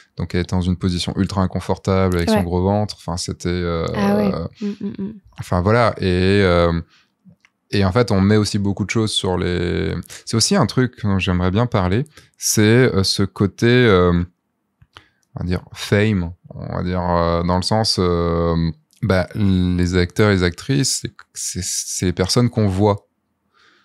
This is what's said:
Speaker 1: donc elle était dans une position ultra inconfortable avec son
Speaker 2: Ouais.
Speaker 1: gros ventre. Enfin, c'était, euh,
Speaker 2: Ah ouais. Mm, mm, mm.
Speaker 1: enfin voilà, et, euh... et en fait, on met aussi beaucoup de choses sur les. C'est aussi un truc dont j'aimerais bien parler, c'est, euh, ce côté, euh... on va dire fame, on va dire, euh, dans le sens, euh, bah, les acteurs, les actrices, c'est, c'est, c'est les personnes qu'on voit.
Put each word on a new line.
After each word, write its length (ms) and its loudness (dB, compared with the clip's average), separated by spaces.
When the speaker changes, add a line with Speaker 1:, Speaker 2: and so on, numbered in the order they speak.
Speaker 1:
donc 180 -6
elle 60 0
était 140 -4
dans 60 2
une 160 0
position 400 -2
ultra 240 0
inconfortable 760 0
avec 120 0
son 80 2
Speaker 2:
Ouais. 60 0
Speaker 1:
gros 180 -2
ventre. 380 0
Enfin, 180 -8
c'était, 320 -8
euh, 360 -4
Speaker 2:
Ah 200 0
ouais. 160 0
Mm, 60 -6
mm, 140 -8
mm. 100 -10
Speaker 1:
enfin 220 0
voilà, 360 4
et, 80 -4
euh... 360 4
et 120 0
en 80 2
fait, 200 2
on 100 2
met 160 4
aussi 220 0
beaucoup 260 -2
de 60 -6
choses 200 0
sur 260 -2
les. 560 -2
C'est 120 -2
aussi 180 0
un 120 2
truc 360 -2
dont 160 0
j'aimerais 320 0
bien 140 0
parler, 400 0
c'est, 240 0
euh, 420 4
ce 200 -2
côté, 440 0
euh... 460 4
on 60 -10
va 40 -6
dire 160 -4
fame, 580 0
on 240 -10
va 60 -4
dire, 180 -4
euh, 420 0
dans 140 0
le 60 -2
sens, 360 0
euh, 560 0
bah, 320 0
les 640 0
acteurs, 340 2
les 140 2
actrices, 580 -2
c'est, 120 -12
c'est, 300 -8
c'est 440 -6
les 40 0
personnes 380 0
qu'on 180 0
voit. 400 0